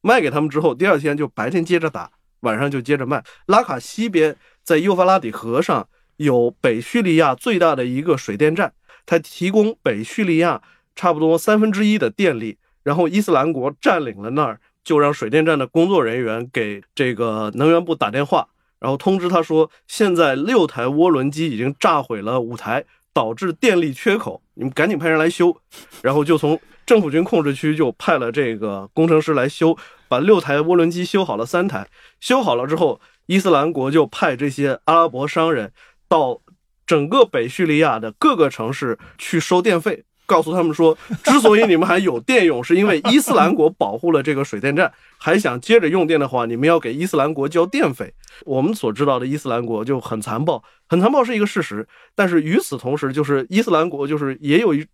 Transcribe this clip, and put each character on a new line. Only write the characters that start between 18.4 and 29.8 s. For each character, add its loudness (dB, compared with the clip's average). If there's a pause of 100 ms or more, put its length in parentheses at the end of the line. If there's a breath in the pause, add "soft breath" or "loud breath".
然 -4
后 -2
通 0
知 -2
他 2
说， 2 (160 soft breath)
现 0
在 2
六 2
台 -6
涡 2
轮 2
机 -4
已 -6
经 -4
炸 2
毁 -8
了 -2
五 -8
台， -6 (280)
导 0
致 -4
电 2
力 -2
缺 -2
口， -10 (120)
你 -8
们 -4
赶 0
紧 -2
派 -2
人 2
来 2
修。 2 (460 loud breath)
然 0
后 2
就 2
从 0 (240 soft breath)
政 4
府 -2
军 2
控 0
制 0
区 -2
就 0
派 0
了 -4
这 -2
个 -8
工 2
程 4
师 -2
来 0
修， 0 (300 loud breath)